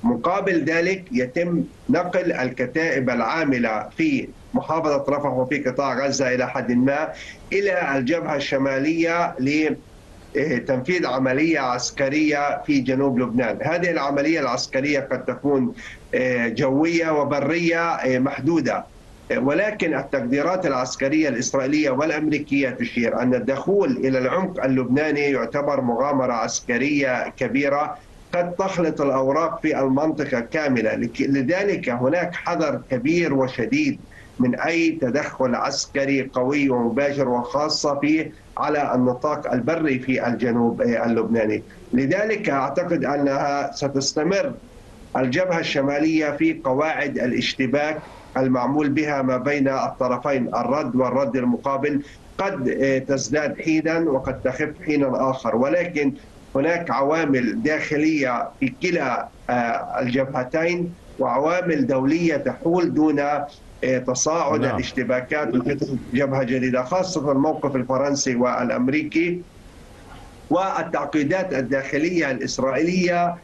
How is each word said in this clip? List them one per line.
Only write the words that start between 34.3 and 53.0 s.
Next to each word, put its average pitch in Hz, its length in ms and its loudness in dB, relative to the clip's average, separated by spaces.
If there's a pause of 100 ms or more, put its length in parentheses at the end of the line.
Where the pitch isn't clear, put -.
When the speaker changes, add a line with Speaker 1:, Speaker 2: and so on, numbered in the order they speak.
Speaker 1:
من 123 160 4
أي 165 360 2 (100)
تدخل 127 540 0
عسكري 135 800 0
قوي 139 380 2
ومباشر، 127 580 2
وخاصة 143 640 0
في، 151 360 0 (280)
على 143 360 0
النطاق 127 580 0
البري 139 460 0
في 127 300 -2
الجنوب، 117 540 0
آه، 117 240 2
اللبناني. 110 560 2 (320)
لذلك 185 540 0
أعتقد 143 560 0
أنها 143 680 0
ستستمر 156 800 0 (640)
الجبهة 165 420 0
الشمالية 151 720 2
في 156 340 0
قواعد 135 540 0
الاشتباك 131 800 0 (380)
المعمول 131 520 2
بها 147 340 0
ما 127 140 2
بين 135 320 2
الطرفين، 127 840 0
الرد 123 420 0
والرد 127 400 2
المقابل. 135 680 0 (360)
قد، 147 300 -2
آه، 135 300 2
تزداد 139 640 -2